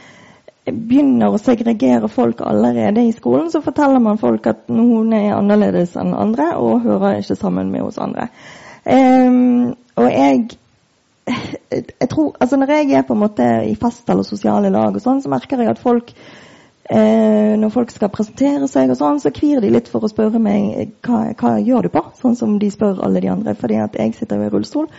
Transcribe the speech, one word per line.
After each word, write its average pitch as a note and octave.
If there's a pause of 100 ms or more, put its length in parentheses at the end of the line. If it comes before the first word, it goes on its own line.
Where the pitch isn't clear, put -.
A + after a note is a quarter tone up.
(640)
begynner A#3
å G3+
segregere A#3
folk A#3
allerede A3+
i A3+
skolen, C4
så D#4+
forteller C#4
man G#3+
folk A3+
at A3
noen A3+
er G#3
annerledes G3
enn F3+
andre, A#3+
og A#3
hører G3+
ikke G3
sammen -
med -
oss -
andre. - (540)
Ehm, B3 (220)
og A#3+
jeg, C4 (1500)
jeg B3+
tror, D4+
altså C4
når C4+
jeg D4+
er C4+
på B3
en G#3
måte A#3+ (180)
i G#3+
fest -
eller G3
sosiale G#3
lag G#3+
og G3+
sånn, C4+
så C#4
merker B3+
jeg A3+
at A3+
folk, A#3+ (800)
eh, A3
når G#3+
folk A#3+
skal G#3
presentere C#4
seg C4
og B3
sånn, D4
så -
kvir D4
de G#3+
litt A#3
for A3+
å G#3+
spørre A3
meg, G#3+
hva, A3+ (180)
hva A#3 (100)
gjør A3
du -
på? D#4+ (180)
Sånn A#3+
som G#3+
de G#3
spør G3
alle F#3
de F#3+
andre, G#3+
fordi A3
at G#3+
jeg A3
sitter G#3
i G#3
rullestol, B3+